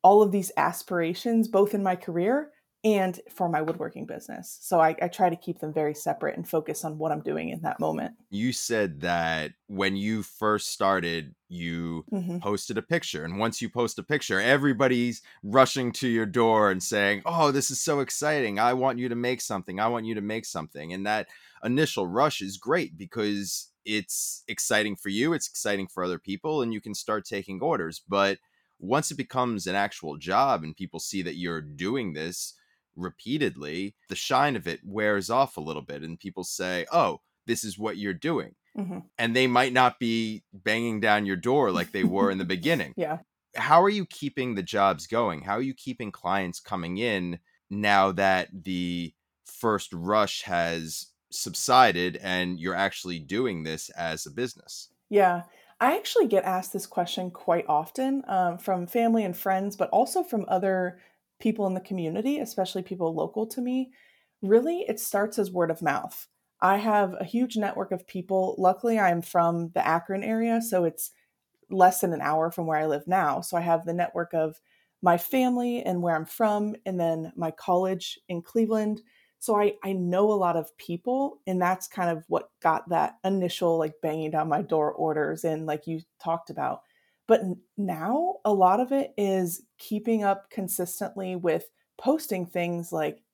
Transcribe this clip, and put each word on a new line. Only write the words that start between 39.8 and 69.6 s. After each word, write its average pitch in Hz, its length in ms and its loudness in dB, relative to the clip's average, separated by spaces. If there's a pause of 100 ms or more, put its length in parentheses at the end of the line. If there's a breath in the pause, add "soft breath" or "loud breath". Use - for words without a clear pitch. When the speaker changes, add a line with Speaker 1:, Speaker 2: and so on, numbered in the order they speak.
Speaker 2:
be 113 440 -2 (100)
banging 110 460 -2
down 104 260 4
your 98 120 0
door 120 340 2
like 87 200 -2
they 95 120 0
were 98 280 4
in 95 60 -2
the 95 80 -4
Speaker 1:
<laughs> 92 100 0
Speaker 2:
beginning. 90 420 -2
Speaker 1:
Yeah. 160 220 -4 (360)
Speaker 2:
How 160 260 6
are 196 80 6
you 202 160 -2
keeping 127 500 -6
the 95 80 -2
jobs 98 440 2
going? 107 340 0
How 95 120 -4
are 113 80 -2
you 135 120 -4
keeping 123 380 -10
clients 92 480 -2
coming 90 380 -6
in 92 420 -2 (300)
now 101 440 4
that 95 380 2
the 87 600 -4 (320)
first - 480 -2
rush 98 500 2
has 85 640 -2 (240)
subsided 90 840 4
and 90 420 -2
you're 87 160 -4
actually 90 440 -2
doing 90 440 -2
this 78 280 -6
as 82 340 -6
a 76 60 -14
business? - 580 -10 (200)
Speaker 1:
Yeah. 180 340 4 (360 soft breath)
I 269 160 4
actually 440 320 2
get 196 160 2
asked 185 300 -4
this 196 120 -6
question 180 460 -4
quite 175 360 0
often, 262 600 0
um, 180 300 0
from 180 300 -2
family 226 360 2
and 180 120 -2
friends, 196 400 -2
but 185 140 0
also 269 340 2
from 220 240 -2
other 185 520 0 (400 soft breath)
people 214 280 0
in 185 60 0
the 185 80 -4
community, 190 580 -2
especially 190 420 -4
people 180 320 -4
local 165 340 -2
to 247 140 -8
me. 254 300 -2 (500 soft breath)
Really, 254 460 4
it - 120 -4
starts 214 400 -2
as 185 120 0
word 175 200 2
of 165 100 -4
mouth. - 460 -4 (340)
I 185 160 6
have 208 420 2
a 170 60 -4
huge 233 320 0
network 196 340 -2
of 185 160 -6
people. 185 500 0
Luckily, 185 400 4
I'm 175 240 4
from 170 520 2